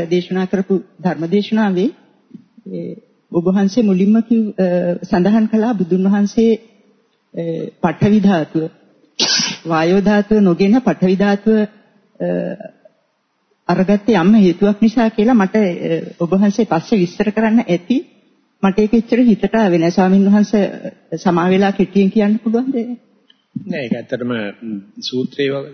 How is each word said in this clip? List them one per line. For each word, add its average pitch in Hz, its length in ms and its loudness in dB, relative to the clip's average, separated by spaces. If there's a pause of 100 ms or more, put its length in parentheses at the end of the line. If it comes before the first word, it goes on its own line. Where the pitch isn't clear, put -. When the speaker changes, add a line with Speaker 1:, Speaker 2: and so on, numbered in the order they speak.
Speaker 1:
දේශනා 180 400 -2
කරපු 190 300 -2 (220)
ධර්ම 156 300 -4
දේශනාවේ, 202 600 0 (760)
ඒ 180 260 -12 (400)
ඔබ 170 140 -2
වහන්සේ 196 380 0
මුලින්ම 202 380 2
කිව්-, 226 320 0
අ, 185 140 -2 (340)
සඳහන් 202 460 0
කළා 220 260 0
බුදුන් 185 320 -2
වහන්සේ, 208 460 2 (840)
ඒ 165 280 -6 (160)
පඨවි 202 420 2
ධාතුව, 165 480 0 (920)
වායෝ 165 380 0
ධාතුව 208 380 2
නොගෙන 196 420 2
පඨවි 185 340 0
ධාතුව, 202 420 0 (600)
අ, - 100 -4 (1400)
අරගත්තේ 196 480 0
යම් 175 180 4
හේතුවක් 202 440 4
නිසා 226 300 2
කියලා 226 260 2
මට, 190 200 2
අ, 175 460 -2 (160)
ඔබ 170 140 -2
වහන්සේ 202 340 2
පස්සේ 180 360 -2
විස්තර 208 300 -2
කරන්න 220 320 2
ඇති. 247 340 -2 (680)
මට 190 160 0
ඒක 214 140 0
එච්චර 226 260 2
හිතට 220 360 2
ආවේ 190 240 2
නෑ. 165 120 0
ස්වාමින් 190 340 4
වහන්සේ, 202 400 2 (420)
අ, 165 100 -8
සමා 170 320 0
වෙලා 196 220 2
කෙටියෙන් 196 400 0
කියන්න 214 280 2
පුළුවන්ද? 254 360 -2 (840)
Speaker 2:
නෑ, 180 200 -8
ඒක 113 120 -4
ඇත්තටම, 120 380 -8 (320)
ම්, 107 160 -10 (200)
සූත්‍රයේ 135 600 -6 (120)